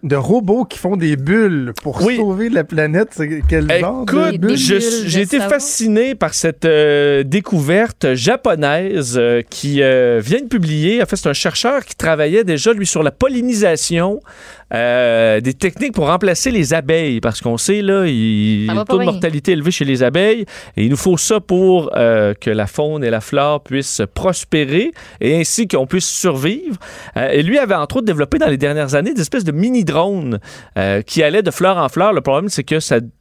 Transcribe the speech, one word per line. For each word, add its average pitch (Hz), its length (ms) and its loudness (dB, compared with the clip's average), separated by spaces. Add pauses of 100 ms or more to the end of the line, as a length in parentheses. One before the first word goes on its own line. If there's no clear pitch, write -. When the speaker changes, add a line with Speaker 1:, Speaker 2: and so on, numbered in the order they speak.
Speaker 1:
De 143 120 0
robots 202 520 0
qui - 120 -16
font 180 180 -2
des 160 200 0
bulles 151 560 0 (100)
pour 143 220 -6
Speaker 2:
Oui. 247 120 2
Speaker 1:
sauver 208 320 -2
la 180 140 0
planète. 156 500 0
C'est 151 360 -6
quel 156 200 2 (120)
genre 240 240 -2
de 214 80 -2
Speaker 2:
Écoute, 311 280 0
Speaker 1:
bulles ? 226 160 2
Speaker 2:
je, 202 180 2
Speaker 3:
Des 196 40 4
bulles 226 300 -2
Speaker 2:
j'ai 165 120 0
Speaker 3:
de 202 40 2
Speaker 2:
été 269 140 0
Speaker 3:
savon. 202 120 -2
Speaker 2:
fasciné 262 640 0
par 156 200 -4
cette, 165 320 -2
euh, 147 580 4
découverte 165 880 0
japonaise, 160 1040 0
euh, 120 300 4
qui, 143 340 -2
euh, 127 400 4
vient 160 180 0
de 285 60 -10
publier. 180 560 0
En - 40 0
fait, 202 100 -4
c'est 185 140 -2
un - 20 -2
chercheur 240 520 -2
qui - 120 -18
travaillait 160 480 2
déjà, 180 280 0
lui, 202 140 0
sur 160 160 0
la 147 80 2
pollinisation, 208 1080 0 (540)
euh, 117 680 2
des 131 140 -2
techniques 226 400 -4
pour 160 120 0
remplacer 185 440 0
les 165 240 0
abeilles. 156 460 0
Parce 113 200 -4
qu'on 117 160 -2
sait, 202 260 0
là, 196 240 2
il 107 580 2
y - 0 -
a - 20 -2
Speaker 3:
Ça 110 60 -2
Speaker 2:
un - 40 -2
Speaker 3:
va 214 80 -2
pas 208 80 -2
Speaker 2:
taux 190 60 2
de - 60 2
Speaker 3:
bien. 175 80 0
Speaker 2:
mortalité 175 400 -2
élevé 156 180 0
chez 160 160 -2
les 131 160 2
abeilles. 190 420 2 (320)
Et 104 80 0
il 117 60 2
nous 143 60 2
faut 185 200 2
ça 214 240 0
pour, 180 560 2
euh, 110 380 2
que - 160 -4
la 107 160 0
faune 151 360 -4
et 120 80 0
la 113 100 0
flore 143 420 -2
puissent 135 400 -4 (120)
prospérer 175 760 -2 (280)
et 151 200 2
ainsi 208 280 -2
qu'on 131 180 0
puisse 175 220 -2
survivre. 190 680 -4 (400)
Euh, 131 140 -2
et 139 120 2
lui 208 160 2
avait, 220 160 2
entre 165 220 -4
autres, 247 100 -2
développé 160 320 0
dans 311 100 2
les 139 100 0
dernières 143 360 -2
années 185 200 0
des 240 80 -2
espèces 226 220 -4
de 160 80 -2
mini-drones, 165 880 0 (360)
euh, 98 260 0
qui - 200 -2
allaient 156 200 2
de 175 80 0
fleur 180 280 0
en 147 100 0
fleur. 185 240 0
Le 175 80 0
problème, 147 300 0
c'est - 140 -6
que 156 160 -2
ça 143 160 -2 (240)